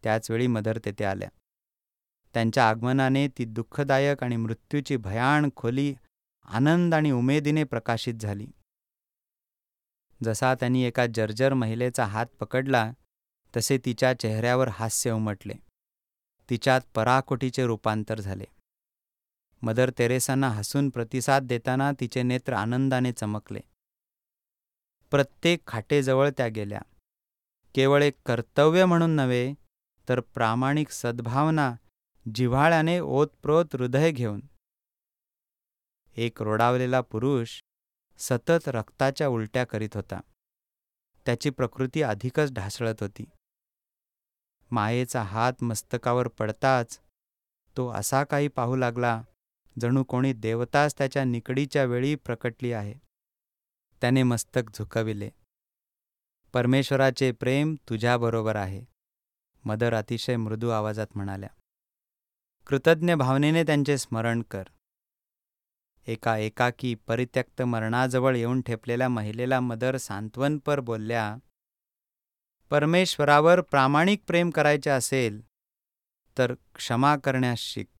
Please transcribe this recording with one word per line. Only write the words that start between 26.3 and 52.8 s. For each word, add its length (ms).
त्या 100
गेल्या. 340
केवळ 280
एक 100
कर्तव्य 600
म्हणून 240
नव्हे, 440
तर 100
प्रामाणिक 680
सद्भावना, 880
जिव्हाळ्याने 640
ओतप्रोत 760
हृदय 380
घेऊन. 300
एक 240
रोडावलेला 600
पुरुष 600
सतत 500
रक्ताच्या 600
उलट्या 380
करीत 300
होता. 260
त्याची 240
प्रकृती 520
अधिकच 520
ढासळत 480
होती. 240
मायेचा 500
हात 420
मस्तकावर 640
पडताच 720
तो 120
असा 340
काही 240
पाहू 280
लागला, 480
जणू 240
कोणी 300
देवताच 640
त्याच्या 260
निकडीच्या 600
वेळी 300
प्रकटली 560
आहे. 220